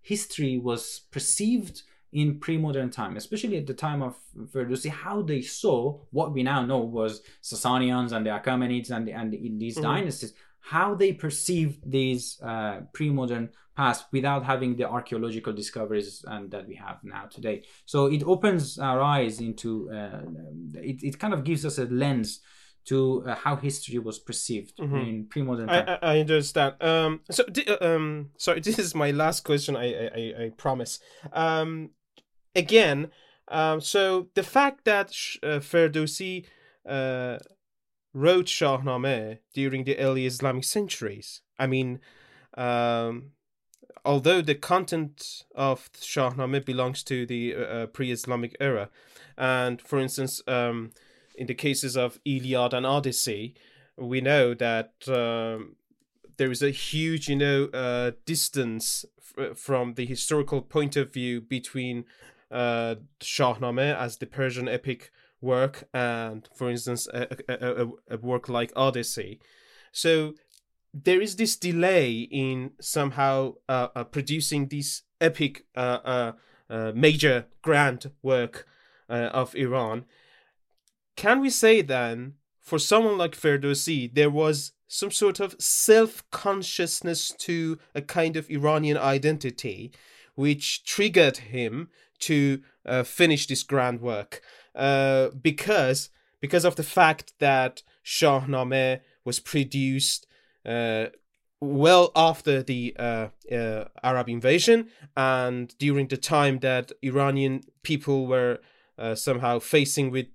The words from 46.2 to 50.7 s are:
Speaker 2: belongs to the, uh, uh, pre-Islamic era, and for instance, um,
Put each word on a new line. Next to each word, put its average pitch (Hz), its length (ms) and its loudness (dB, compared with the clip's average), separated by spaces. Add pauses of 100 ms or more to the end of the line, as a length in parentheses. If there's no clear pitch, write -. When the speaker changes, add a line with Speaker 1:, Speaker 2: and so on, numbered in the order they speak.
Speaker 2:
belongs 127 400 -2
to 127 220 -2
the, 120 280 -4
uh, - 40 -6
uh, 113 280 -4
pre-Islamic 123 760 -4
era, 120 300 0 (480)
and 127 420 0
for - 180 -4
instance, 131 480 -4
um, 117 440 -2 (440)